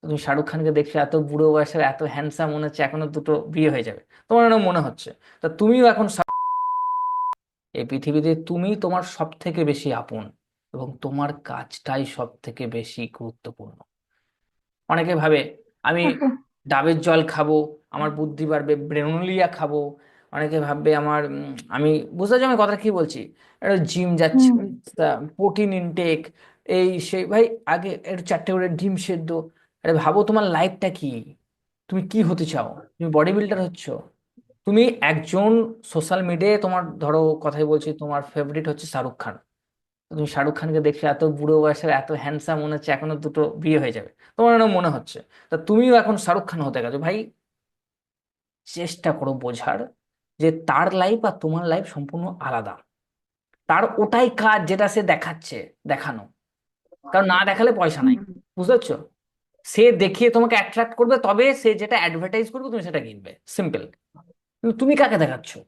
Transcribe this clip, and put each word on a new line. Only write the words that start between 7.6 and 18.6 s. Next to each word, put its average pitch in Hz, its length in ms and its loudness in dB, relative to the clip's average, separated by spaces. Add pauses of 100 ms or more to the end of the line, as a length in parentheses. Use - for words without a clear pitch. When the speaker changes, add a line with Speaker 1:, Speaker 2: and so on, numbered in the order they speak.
Speaker 1:
এই 117 120 -6
পৃথিবীতে 151 500 0
তুমি 175 400 -4
তোমার 180 280 -2
সব - 360 -8
থেকে 165 260 -2
বেশি 143 280 -2
আপন 113 380 -10 (420)
এবং 127 280 -12
তোমার 143 320 -4
কাজটাই 135 720 -8
সব 127 320 -10
থেকে 120 300 -12
বেশি 113 400 -10
গুরুত্বপূর্ণ। 117 680 -16 (1120)
অনেকে 165 260 0
ভাবে, 156 480 0 (200)
"আমি 170 200 0
Speaker 2:
<laughs> 262 440 0 (200)
Speaker 1:
ডাবের 151 340 2
জল 160 260 2
খাবো, 151 520 0 (120)
আমার 147 200 -4
বুদ্ধি 151 340 -6
বাড়বে, 151 300 0